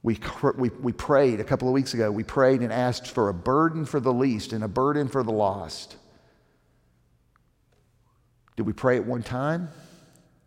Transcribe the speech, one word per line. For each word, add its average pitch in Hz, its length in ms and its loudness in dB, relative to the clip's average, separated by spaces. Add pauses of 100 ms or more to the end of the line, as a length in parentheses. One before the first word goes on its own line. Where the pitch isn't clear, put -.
We 113 120 2
cr-, - 360 -2
we, 127 180 0
we 120 240 -4
prayed 131 480 4
a - 20 -4
couple 127 240 -2
of 127 60 2
weeks 135 200 0
ago. 113 180 2
We 107 120 -2
prayed 131 380 4
and 117 100 -2
asked 123 360 -2
for 110 200 0
a 101 60 0
burden 156 500 0
for 143 160 -2
the 127 140 2
least 120 400 0
and 110 100 -4
a 107 60 -4
burden 139 400 0
for 131 120 0
the 113 120 -2
lost. 98 640 -4 (2500)
Did 110 120 -2
we 107 60 -2
pray 127 240 2
it 104 80 0
one 120 180 -4
time? 151 460 -4 (760)